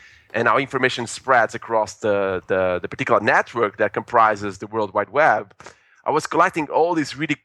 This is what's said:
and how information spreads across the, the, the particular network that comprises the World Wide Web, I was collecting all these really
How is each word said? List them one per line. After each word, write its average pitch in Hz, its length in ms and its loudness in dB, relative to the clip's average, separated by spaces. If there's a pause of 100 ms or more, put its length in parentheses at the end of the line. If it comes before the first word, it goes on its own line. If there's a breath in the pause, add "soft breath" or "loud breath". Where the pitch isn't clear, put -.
(340 soft breath)
and 117 140 0
how 113 100 4
information 127 480 -2
spreads 120 480 0
across 110 400 -2
the, 98 520 -2
the, 92 360 0
the 98 60 -8
particular 120 320 0
network 117 560 0
that 104 160 0
comprises 107 680 0
the 110 80 -12
World 104 280 -4
Wide 101 160 -2
Web, 110 440 2 (500 loud breath)
I - 60 -2
was 151 160 0
collecting 165 420 0
all 165 260 0
these 147 220 -4
really 143 280 -4